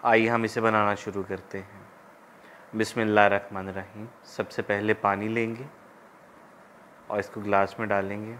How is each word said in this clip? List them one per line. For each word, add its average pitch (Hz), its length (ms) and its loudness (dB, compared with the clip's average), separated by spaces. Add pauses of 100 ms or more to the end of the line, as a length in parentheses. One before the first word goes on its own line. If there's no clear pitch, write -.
आइए 113 240 6
हम 113 180 2
इसे 110 160 -2
बनाना 107 340 4
शुरू 98 280 -6
करते 95 340 -10
हैं। 95 240 -16 (920)
बिस्मिल्लाहिर्रहमानिर्रहीम। 101 1300 0 (200)
सबसे - 340 -6
पहले 104 340 0
पानी 101 320 0
लेंगे 113 380 -4 (1400)
और 104 100 0
इसको 104 220 -6
ग्लास 98 380 2
में 110 100 -4
डालेंगे। 104 500 -4